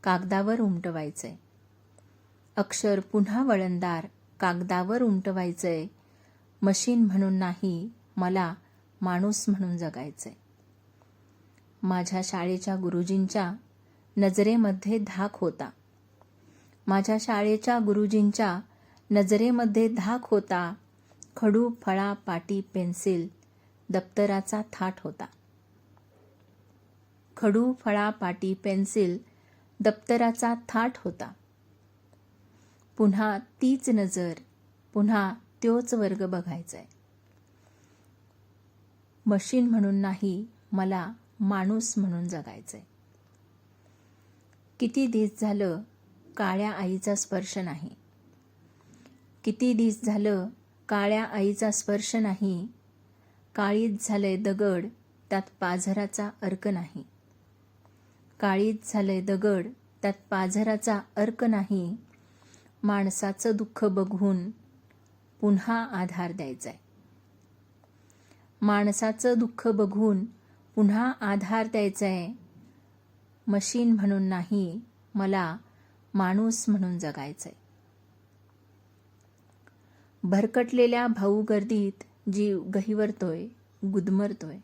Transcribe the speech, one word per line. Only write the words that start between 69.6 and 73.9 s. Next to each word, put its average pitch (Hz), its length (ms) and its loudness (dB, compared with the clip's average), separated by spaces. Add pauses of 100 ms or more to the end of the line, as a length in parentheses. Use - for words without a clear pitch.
बघून 208 580 2 (500)
पुन्हा 214 360 4 (100)
आधार 208 460 0
द्यायचाय. 196 640 -2 (1160)
मशीन 233 440 2